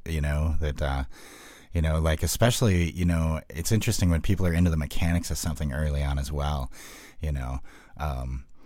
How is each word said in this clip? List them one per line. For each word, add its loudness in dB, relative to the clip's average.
you -2
know, 2
that, -2
uh, 0
you 0
know, 2
like, 2
especially, 4
you 0
know, 2
it's -4
interesting 2
when 4
people 2
are 2
into 4
the 2
mechanics 0
of -4
something -4
early -2
on 0
as -4
well, -2
you -2
know. -4
Um, -6